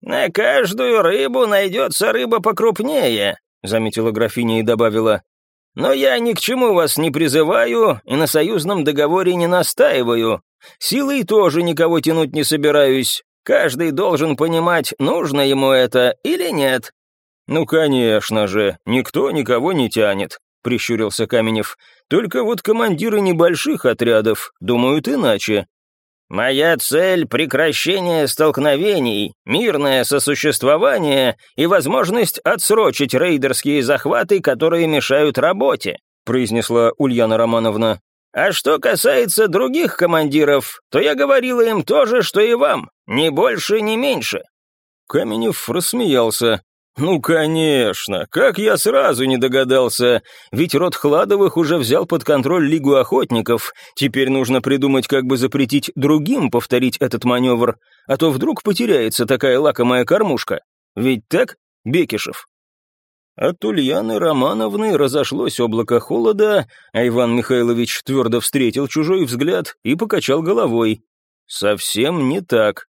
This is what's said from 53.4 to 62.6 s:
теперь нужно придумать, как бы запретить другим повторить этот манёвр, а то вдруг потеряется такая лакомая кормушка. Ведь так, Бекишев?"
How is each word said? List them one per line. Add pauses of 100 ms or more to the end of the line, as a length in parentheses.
теперь
нужно
придумать,
как
бы
запретить
другим
повторить
этот
манёвр, (320)
а
то
вдруг
потеряется
такая
лакомая
кормушка. (340)
Ведь
так, (300)
Бекишев?" (880)